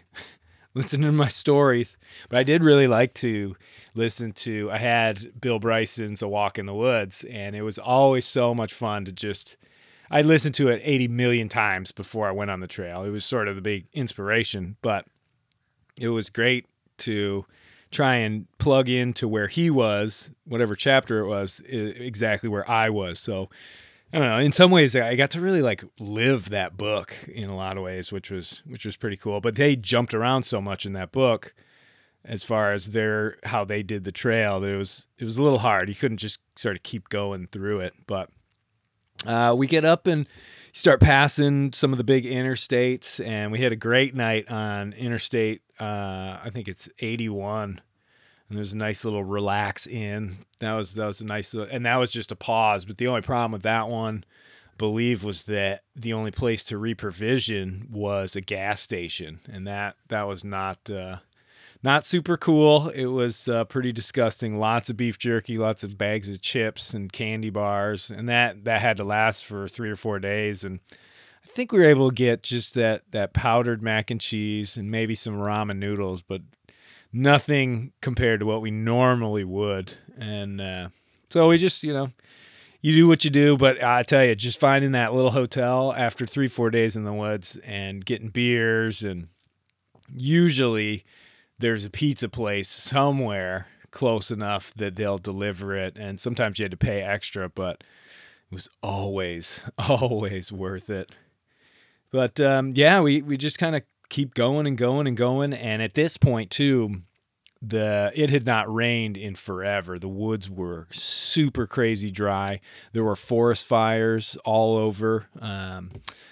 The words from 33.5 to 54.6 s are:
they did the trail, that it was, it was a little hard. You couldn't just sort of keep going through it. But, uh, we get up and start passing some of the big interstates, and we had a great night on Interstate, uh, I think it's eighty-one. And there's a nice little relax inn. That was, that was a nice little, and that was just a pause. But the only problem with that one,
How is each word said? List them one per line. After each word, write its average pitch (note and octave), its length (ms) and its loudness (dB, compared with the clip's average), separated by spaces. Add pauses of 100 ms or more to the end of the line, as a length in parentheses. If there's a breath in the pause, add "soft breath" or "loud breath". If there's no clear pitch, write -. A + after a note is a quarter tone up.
they G#2 180 -4
did G2+ 220 -6
the G2 80 -6
trail, G#2+ 480 0
that G2 80 -4
it G2 100 -2
was, - 300 -8 (100)
it A#2+ 80 -8
was A2+ 120 -4
a C#3 60 4
little C#3 160 6
hard. G2+ 300 2
You G2+ 60 -8
couldn't A2+ 220 -2
just G#2 220 -8 (160)
sort G#2 200 -4
of - 80 -12
keep - 260 -12
going G2 380 -6
through G2+ 320 -4
it. F2+ 140 -8 (120)
But, F#2+ 240 -6 (960)
uh, A#2 320 4
we C3+ 80 2
get D3+ 200 2
up E3 200 4
and D#3 220 2 (460 loud breath)
start C#3 260 4
passing C#3+ 720 6
some C#3 180 2
of C3 60 0
the B2 60 -2
big B2+ 220 4
interstates, B2+ 1000 -2
and G#2+ 260 -4
we A2+ 100 -2
had B2+ 100 2
a A2+ 40 -2
great B2 400 2
night A2+ 340 -2
on G#2 440 -6
Interstate, A2+ 680 -2 (180)
uh, G2 640 -8
I A#2 100 -10
think G#2+ 140 -10
it's F#2+ 200 -14 (120)
eighty-one. G#2+ 800 -6 (680 soft breath)
And G#2 80 -8
there's G2+ 160 -8
a G#2+ 40 -8
nice G#2+ 260 -4
little G#2+ 200 -2
relax G2+ 640 -2
inn. G#2 500 -8 (220)
That A2 160 -4
was, F#2+ 180 -6
that G#2+ 140 -4
was G2+ 140 -8
a A2 40 -10
nice G#2 280 -8
little, A2 200 -8
and A#2+ 120 -6
that A#2+ 100 4
was B2+ 160 2
just A#2 200 -8
a A2 40 -8
pause. G#2+ 500 2
But G2+ 120 -12
the A#2+ 100 0
only B2 140 0
problem A#2+ 320 -2
with G2 100 -8
that A2 240 0
one, A2 380 -4 (420 soft breath)